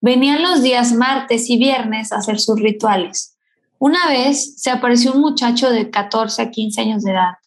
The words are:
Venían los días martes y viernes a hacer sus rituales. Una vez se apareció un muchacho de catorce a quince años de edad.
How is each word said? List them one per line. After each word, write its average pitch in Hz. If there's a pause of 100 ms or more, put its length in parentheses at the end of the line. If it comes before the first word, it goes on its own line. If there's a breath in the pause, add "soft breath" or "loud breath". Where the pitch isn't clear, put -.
Venían 262
los 349
días 247
martes 247
y 240
viernes 226
a 214
hacer 208
sus 220
rituales. 208 (420)
Una 330
vez 277
se -
apareció 240
un 277
muchacho 262
de 226
catorce 220
a 240
quince 220
años 220
de 196
edad. 180 (140)